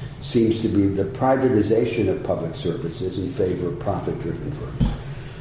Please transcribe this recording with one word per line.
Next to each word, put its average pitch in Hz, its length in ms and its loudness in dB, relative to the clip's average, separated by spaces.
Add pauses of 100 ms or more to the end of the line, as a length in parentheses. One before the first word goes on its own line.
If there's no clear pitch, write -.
(220)
seems 113 380 2
to 110 80 0
be 98 180 4
the 98 180 2
privatization 123 1040 4
of - 140 0
public 82 320 -2
services 87 640 -4
in 92 120 -2
favor 90 380 0
of - 120 -4
profit-driven 82 720 -4
firms. - 400 0 (480)